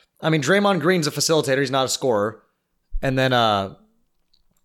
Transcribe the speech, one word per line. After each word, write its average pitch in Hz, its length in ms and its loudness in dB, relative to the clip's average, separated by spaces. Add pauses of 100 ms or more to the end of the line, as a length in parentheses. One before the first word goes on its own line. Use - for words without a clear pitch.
(220)
I 156 80 -2
mean, 160 120 0
Draymond 190 400 2
Green's 165 260 0
a 143 40 -6
facilitator. 143 480 0
He's 131 120 -2
not 131 140 0
a - 40 -4
scorer. 110 520 -2 (600)
And 135 160 -2
then, 131 160 0
uh, 107 420 0 (880)